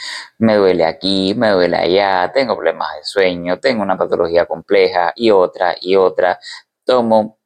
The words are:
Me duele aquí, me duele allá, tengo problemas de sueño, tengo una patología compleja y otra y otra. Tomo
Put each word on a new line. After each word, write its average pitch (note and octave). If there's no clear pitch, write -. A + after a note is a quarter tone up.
Me A2
duele F2+
aquí, F#2+
me A2+
duele F2
allá, F2+
tengo B2+
problemas D#2+
de D2+
sueño, F2+
tengo A#2+
una F#2+
patología F2
compleja F2+
y A2+
otra F2+
y F#2
otra. F#2
Tomo A2+